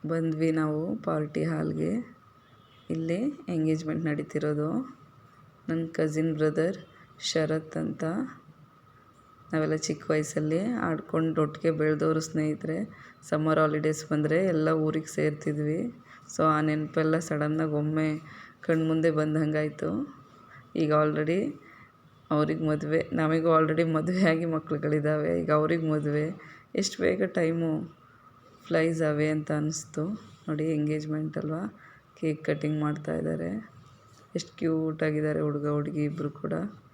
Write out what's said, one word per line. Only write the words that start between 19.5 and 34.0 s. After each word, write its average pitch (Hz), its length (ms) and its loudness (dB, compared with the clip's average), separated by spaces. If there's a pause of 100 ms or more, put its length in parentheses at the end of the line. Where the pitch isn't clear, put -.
ಈಗ 151 160 2
already 151 680 2 (720)
ಅವ್ರಿಗೆ 156 360 2
ಮದುವೆ, 151 460 0
ನಮಗೂ 160 460 4
already 160 320 2
ಮದುವೆಯಾಗಿ 165 540 2
ಮಕ್ಳುಗಳಿದ್ದಾವೆ. 151 960 0
ಈಗ 160 100 0
ಅವ್ರಿಗೆ 156 400 4
ಮದುವೆ, 151 400 0 (440)
ಎಷ್ಟು 190 280 -2
ಬೇಗ 185 200 2
ಟೈಮು 165 720 0 (680)
ಫ್ಲೈಸ್ 165 340 2
ಅವೆ 151 280 2
ಅಂತ 156 220 0
ಅನ್ನಿಸ್ತು. 156 580 -2 (400)
ನೋಡಿ 156 220 0
ಎಂಗೇಜ್ಮೆಂಟ್ 151 680 -2
ಅಲ್ವಾ, 165 420 -4 (400)
ಕೇಕ್ 156 240 -2
ಕಟಿಂಗ್ 151 380 0
ಮಾಡ್ತಾ 151 340 -2
ಇದ್ದಾರೆ. 165 560 -4 (640)